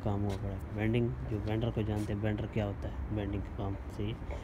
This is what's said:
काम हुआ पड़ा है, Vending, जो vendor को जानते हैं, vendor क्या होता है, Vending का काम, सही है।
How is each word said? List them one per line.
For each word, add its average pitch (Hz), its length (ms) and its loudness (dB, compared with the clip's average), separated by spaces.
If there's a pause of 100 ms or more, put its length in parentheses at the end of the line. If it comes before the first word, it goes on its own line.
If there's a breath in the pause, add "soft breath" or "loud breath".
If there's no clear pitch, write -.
काम 101 160 2
हुआ 101 160 2
पड़ा 101 120 -2
है, 98 280 -4
Vending, 117 340 4 (200)
जो 107 80 0
vendor 110 320 2
को 113 120 2
जानते 107 300 0
हैं, 104 100 0
vendor 107 240 2
क्या 104 180 2
होता 101 240 -2
है, - 280 -4
Vending 101 260 0
का - 140 -6
काम, 98 180 -2
सही 104 360 -4
है। 117 40 -2 (300)